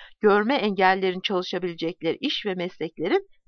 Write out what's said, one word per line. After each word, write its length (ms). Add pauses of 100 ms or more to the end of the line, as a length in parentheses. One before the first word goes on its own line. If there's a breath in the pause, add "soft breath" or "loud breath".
(220 loud breath)
görme 340
engellerin 680
çalışabilecekleri 1000
iş 240
ve 100
mesleklerin 720 (200)